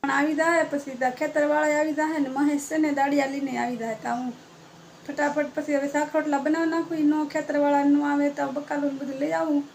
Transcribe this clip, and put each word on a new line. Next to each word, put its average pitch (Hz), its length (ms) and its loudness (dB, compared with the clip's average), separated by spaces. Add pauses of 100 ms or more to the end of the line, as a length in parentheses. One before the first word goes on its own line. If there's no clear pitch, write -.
પણ 277 140 -2
આવી 294 240 2
જાય 330 320 4
પછી 277 280 -6
ત્યાં 254 200 -2
ખેતરવાળા 302 600 2
આવી 311 200 0
જાય 311 240 0
ને 262 120 -4
મહેશ 285 320 2
છે 311 100 -2
ને 311 100 4 (100)
દાળિયા 277 360 2
લઈને 269 180 -4 (100)
આવી 240 200 -4
જાય. 226 220 -4
તો 240 140 -4
હું 254 140 -6 (720)
ફટાફટ 294 520 -2
પછી 294 220 -2
હવે 277 160 -2
શાક 294 200 -2
રોટલા 302 300 0
બનાવી 320 300 2
નાખું. 330 280 -2
ઈ 294 80 6
નો 302 240 2
ખેતરવાળા 285 560 2
નો 285 200 4
આવે 285 260 2
તો 285 200 -2
બકાલું 285 360 -2
ને 269 80 -8
બધું 269 220 -6
લઈ 311 180 -2
આવું. 294 220 2 (120)